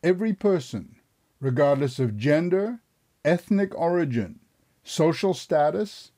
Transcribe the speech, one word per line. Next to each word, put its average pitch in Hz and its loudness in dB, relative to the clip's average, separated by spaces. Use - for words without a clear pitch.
Every 185 0
person, 202 -2
regardless 139 0
of 117 -2
gender, 175 0
ethnic 190 0
origin, 160 -2
social 165 0
status 156 -2